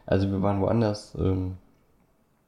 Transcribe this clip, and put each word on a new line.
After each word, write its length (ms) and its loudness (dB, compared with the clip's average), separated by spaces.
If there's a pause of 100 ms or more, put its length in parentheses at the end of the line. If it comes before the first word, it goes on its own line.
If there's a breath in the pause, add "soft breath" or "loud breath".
Also 240 2
wir 120 -2
waren 200 0
woanders, 540 0
ähm, 420 -2 (920)